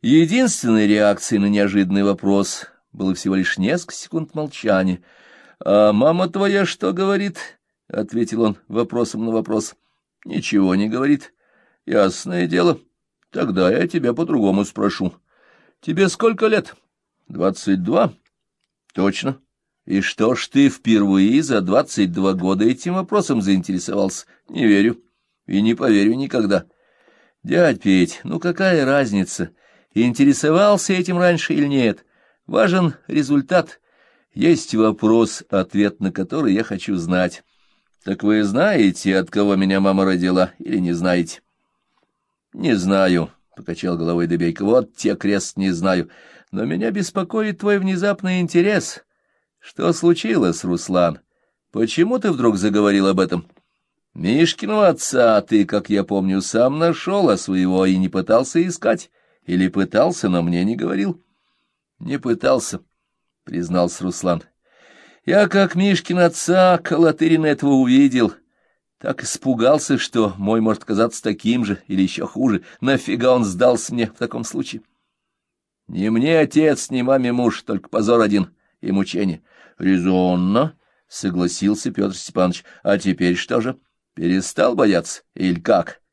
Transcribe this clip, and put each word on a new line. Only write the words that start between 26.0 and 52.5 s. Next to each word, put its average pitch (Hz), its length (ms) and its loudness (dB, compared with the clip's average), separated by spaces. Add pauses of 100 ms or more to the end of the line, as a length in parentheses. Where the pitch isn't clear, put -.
никогда». 110 500 -2 (800)
«Дядь 160 380 0
Петь, 92 420 2
ну 165 160 -6
какая 175 460 0
разница, 104 680 -2 (420)
интересовался 151 1000 2
этим 180 260 -2
раньше 175 340 0
или 147 140 0
нет? 131 360 0 (440)
Важен 180 480 0 (120)
результат. 147 720 -2 (560)
Есть - 400 0
вопрос, 110 760 2
ответ 101 520 0
на 95 100 -2
который 101 420 -2
я 110 120 0
хочу 98 320 -6
знать. 90 480 -2 (580)
Так 95 180 -6
вы 107 220 2
знаете, 104 760 0
от 92 140 -2
кого 101 240 0
меня 95 240 2
мама 98 240 2
родила, 92 560 0
или - 180 -6
не 90 140 -2
знаете?» 87 500 -2 (1120)
«Не 120 240 0
знаю», — 92 560 2 (240)
покачал 87 420 -6
головой 85 300 -2
Дыбейко. 85 380 -2
«Вот 117 280 2
те - 220 -2
крест, 101 400 -4
не 95 160 -2
знаю. 87 380 -2 (420)
Но 101 140 -6
меня 185 260 -4
беспокоит 202 680 -6
твой 202 200 0
внезапный 190 600 -2
интерес. 180 640 -2 (540)
Что - 340 -4
случилось, 170 720 0
Руслан? 87 540 0 (520)
Почему 170 480 -2
ты 202 100 -2
вдруг 120 280 0